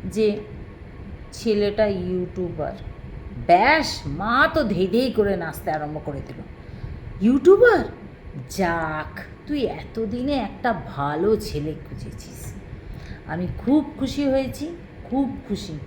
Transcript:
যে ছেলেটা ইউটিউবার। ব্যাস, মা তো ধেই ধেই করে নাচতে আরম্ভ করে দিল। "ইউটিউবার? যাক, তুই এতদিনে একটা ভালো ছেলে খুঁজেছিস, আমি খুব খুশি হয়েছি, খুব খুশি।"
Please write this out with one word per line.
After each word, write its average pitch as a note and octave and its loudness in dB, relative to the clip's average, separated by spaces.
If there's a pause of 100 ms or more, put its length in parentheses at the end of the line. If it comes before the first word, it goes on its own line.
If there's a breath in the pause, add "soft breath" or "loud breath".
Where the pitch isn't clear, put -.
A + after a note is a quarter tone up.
যে G#3 2 (920)
ছেলেটা G#3 4
ইউটিউবার। F3+ -2 (720)
ব্যাস, B3+ 2
মা A3 0
তো D#4 2
ধেই F#3+ 0
ধেই A#3 2
করে G3+ 2
নাচতে E3 -6
আরম্ভ D3+ -4
করে C#3+ -6
দিল। B2+ -12 (800 loud breath)
"ইউটিউবার? E4 10 (680)
যাক, D#3+ 0 (260)
তুই D4 0
এতদিনে A3+ -2
একটা B3 0
ভালো D#3+ 2
ছেলে D3 -2 (140)
খুঁজেছিস, - -10 (720 loud breath)
আমি E3+ -2 (120)
খুব C#4+ 4
খুশি C#4 0
হয়েছি, C4+ 0 (340)
খুব C4 0 (100)
খুশি।" E3 -4